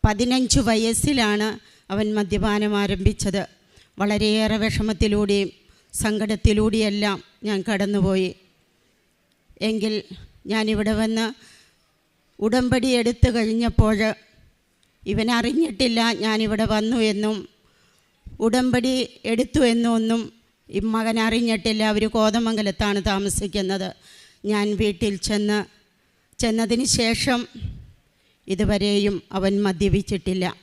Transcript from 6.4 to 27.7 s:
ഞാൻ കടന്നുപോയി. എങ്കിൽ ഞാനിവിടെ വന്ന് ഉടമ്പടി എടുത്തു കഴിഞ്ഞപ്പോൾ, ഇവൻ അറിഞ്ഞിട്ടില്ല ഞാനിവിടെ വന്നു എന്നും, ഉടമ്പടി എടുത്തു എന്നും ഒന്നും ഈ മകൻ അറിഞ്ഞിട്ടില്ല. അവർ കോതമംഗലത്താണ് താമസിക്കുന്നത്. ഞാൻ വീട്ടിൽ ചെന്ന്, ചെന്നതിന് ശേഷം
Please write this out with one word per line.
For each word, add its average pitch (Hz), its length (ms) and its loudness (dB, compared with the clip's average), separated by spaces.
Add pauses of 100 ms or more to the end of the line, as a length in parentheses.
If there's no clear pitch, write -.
ഞാൻ 202 120 -2 (100)
കടന്നുപോയി. 196 640 0 (1400)
എങ്കിൽ 220 260 -2 (580)
ഞാനിവിടെ 214 480 0
വന്ന് 220 260 0 (1200)
ഉടമ്പടി 247 420 2 (120)
എടുത്തു 240 360 2
കഴിഞ്ഞപ്പോൾ, 220 640 2 (1120)
ഇവൻ 220 140 0 (120)
അറിഞ്ഞിട്ടില്ല 240 640 0 (240)
ഞാനിവിടെ 220 500 0
വന്നു 220 240 0 (140)
എന്നും, 214 240 -2 (1120)
ഉടമ്പടി 254 480 2 (380)
എടുത്തു 247 300 0 (100)
എന്നും 233 260 2
ഒന്നും 226 220 0 (560)
ഈ 202 40 -2 (160)
മകൻ 226 220 0 (100)
അറിഞ്ഞിട്ടില്ല. 220 540 0 (100)
അവർ 214 120 2 (140)
കോതമംഗലത്താണ് 214 840 0 (100)
താമസിക്കുന്നത്. 190 760 -2 (640)
ഞാൻ 208 140 0 (160)
വീട്ടിൽ 202 340 0 (120)
ചെന്ന്, 208 300 2 (840)
ചെന്നതിന് 226 440 0 (140)
ശേഷം 233 400 0 (1120)